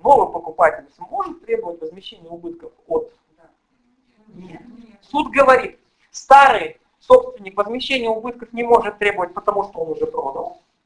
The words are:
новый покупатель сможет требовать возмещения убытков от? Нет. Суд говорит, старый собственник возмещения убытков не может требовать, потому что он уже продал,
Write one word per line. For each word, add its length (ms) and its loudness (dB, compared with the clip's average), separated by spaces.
новый 300 4
покупатель 540 -2
сможет 480 -10
требовать 360 -8
возмещения 500 -18
убытков 420 -16
от? 260 -6
Нет. 320 -20
Суд 300 -6
говорит, 460 2
старый 720 4
собственник 560 2
возмещения 520 -4
убытков 440 -8
не 100 -6
может 360 0
требовать, 360 -4
потому 300 -4
что 160 -12
он 120 -6
уже 140 -6
продал, 540 -10